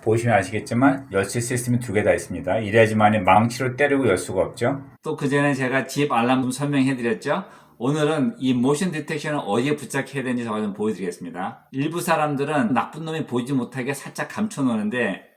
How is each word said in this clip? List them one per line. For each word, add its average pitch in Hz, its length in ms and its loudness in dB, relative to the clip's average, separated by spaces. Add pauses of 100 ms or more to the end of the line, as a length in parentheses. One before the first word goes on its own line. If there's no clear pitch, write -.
보시면 113 340 2
아시겠지만 - 760 0
열쇠 101 280 0
시스템이 123 400 0
두 - 120 -8
개 101 100 2
다 98 100 4
있습니다. 90 460 -2
이래야지만이 107 640 4
망치로 117 560 4
때리고 139 320 4
열 92 80 6
수가 92 260 -2
없죠. 117 400 -2 (200)
또 156 140 -6
그전에 143 380 2
제가 131 320 0
집 143 260 0
알람 123 300 2
좀 127 80 -2
설명해드렸죠. 135 960 0 (340)
오늘은 147 600 0
이 131 160 2
모션 143 380 2
디텍션을 151 520 -4
어디에 123 320 0
부착해야 135 460 -6
되는지 123 220 -2
제가 107 180 -4
좀 104 100 -4
보여드리겠습니다. 92 1000 -6
일부 156 280 -2
사람들은 147 720 0
나쁜 127 320 -2
놈이 160 220 -6
보이지 120 260 -4
못하게 127 420 -4
살짝 156 340 -10
감춰놓는데 117 960 -2 (140)